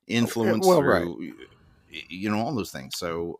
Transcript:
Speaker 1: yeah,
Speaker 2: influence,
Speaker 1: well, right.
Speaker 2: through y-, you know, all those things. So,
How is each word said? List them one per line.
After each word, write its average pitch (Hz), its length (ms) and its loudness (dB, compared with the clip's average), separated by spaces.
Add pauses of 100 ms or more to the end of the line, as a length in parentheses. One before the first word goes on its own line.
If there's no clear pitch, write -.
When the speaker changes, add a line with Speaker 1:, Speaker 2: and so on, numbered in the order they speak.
Speaker 1:
yeah, 117 100 0
Speaker 2:
influence, 113 480 2
Speaker 1:
well, 180 160 8
right. 104 220 4
Speaker 2:
through 82 300 -8 (580)
y-, 78 160 -12
you 92 220 -4
know, 104 80 2
all 120 160 -2
those 98 160 -2
things. 67 260 -10
So, 85 440 -6